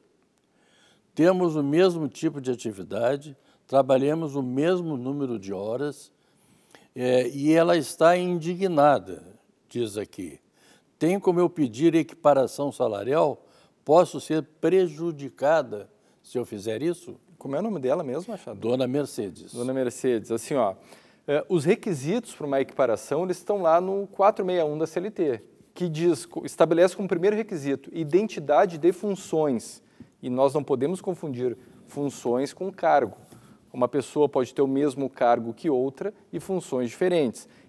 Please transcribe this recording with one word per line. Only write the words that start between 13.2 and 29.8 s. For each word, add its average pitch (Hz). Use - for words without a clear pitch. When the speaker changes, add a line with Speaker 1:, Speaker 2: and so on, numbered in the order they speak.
Speaker 1:
Posso 156
ser 156
prejudicada 151
se -
eu 120
fizer 110
isso? 170
Speaker 2:
Como 135
é 151
o -
nome 214
dela 139
mesmo, 151
Machado? 110
Speaker 1:
Dona 123
Mercedes. 127
Speaker 2:
Dona 123
Mercedes, 123
assim, 113
ó, 104
é, 151
os 165
requisitos 190
para 151
uma 139
equiparação, 135
eles 180
estão 208
lá 165
no 196
quatro 202
meia 180
um 151
da 156
C -
L 180
T, 147
que 180
diz, 160
co-, -
estabelece 170
como 190
primeiro 190
requisito 147
identidade 165
de 170
funções. 160